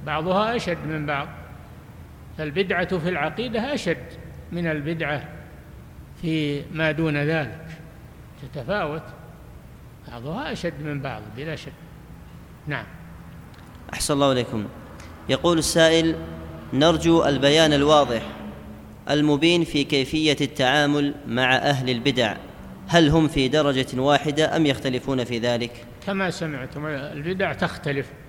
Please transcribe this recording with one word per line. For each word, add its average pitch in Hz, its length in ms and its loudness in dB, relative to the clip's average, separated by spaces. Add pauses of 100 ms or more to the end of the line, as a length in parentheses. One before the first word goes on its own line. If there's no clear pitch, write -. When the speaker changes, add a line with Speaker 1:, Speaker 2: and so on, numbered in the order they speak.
Speaker 1:
بعضها 185 500 0
أشد 175 300 -2
من 151 200 -4
بعض، 147 220 -2 (1080)
فالبدعة 180 600 0
في 160 100 0
العقيدة 220 680 -2
أشد 170 320 -2 (460)
من 170 140 -2
البدعة 151 600 -2 (960)
في 151 400 0 (100)
ما 156 200 2
دون 151 240 0
ذلك، 147 500 -2 (760)
تتفاوت، 151 600 -4 (1040)
بعضها 156 440 -8
أشد 160 300 -6
من 147 180 -4
بعض 120 220 -8 (140)
بلا 147 200 -8
شك. - 160 -14 (920)
نعم. 135 180 -4 (1080)
Speaker 2:
أحسن - 220 -2
الله 139 180 4
إليكم. 117 340 0 (600)
يقول 165 300 4
السائل: 160 580 6 (560)
نرجو 160 520 6
البيان 143 480 6
الواضح 139 500 6 (880)
المبين 151 540 4
في 147 200 0
كيفية 147 560 2
التعامل 143 760 2 (140)
مع 127 280 4
أهل 127 340 2
البدع، 120 460 2 (520)
هل 160 200 8
هم 156 200 6
في 143 200 2
درجة 131 520 2
واحدة 147 560 4
أم 160 100 4
يختلفون 131 580 0
في 117 140 -4
ذلك؟ 120 460 -2 (220)
Speaker 1:
كما 196 240 0
سمعتم، 147 560 -6
البدع 156 680 -4
تختلف 143 540 -4 (220)